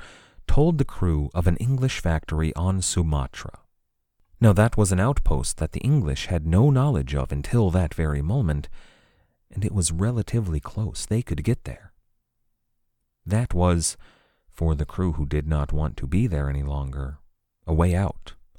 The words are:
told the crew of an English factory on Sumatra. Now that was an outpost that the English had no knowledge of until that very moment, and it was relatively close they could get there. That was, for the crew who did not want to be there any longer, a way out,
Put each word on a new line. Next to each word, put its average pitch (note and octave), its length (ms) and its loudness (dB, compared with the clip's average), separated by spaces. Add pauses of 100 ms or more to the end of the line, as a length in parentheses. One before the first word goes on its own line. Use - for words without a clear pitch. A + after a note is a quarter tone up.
(480)
told D#3 300 6
the C#3 80 0
crew D#2 480 -2
of F2 140 0
an F2 100 4
English C3 440 -2
factory D#2 540 0
on F#2 240 0
Sumatra. D2+ 800 -2 (800)
Now A2 140 8
that G#2+ 240 4
was G2+ 140 4
an F#2 80 2
outpost F#2 580 2
that - 140 -4
the - 80 -8
English A2+ 480 0
had E2 180 -2
no F#2+ 240 6
knowledge B2 460 2
of C2 160 -2
until F#2 400 0
that F2 240 0
very D2 260 0
moment, D#2 480 -2 (800)
and G2 160 -4
it - 60 -2
was F2+ 200 0
relatively G2+ 680 -2
close - 460 -6
they A2+ 180 -2
could D2+ 200 -4
get A#2 200 -2
there. - 300 -14 (1300)
That A2 300 0
was, F2 420 2 (540)
for D#2+ 240 0
the C#2+ 100 -2
crew F#2 280 -2
who D2+ 120 -4
did D2 220 -2
not D2 260 0
want D2+ 240 -2
to - 80 -6
be F2+ 220 0
there D2 200 -2
any C#2 140 -4
longer, C#2 560 -6 (480)
a E2 80 -2
way E2+ 220 4
out, - 380 -4 (260)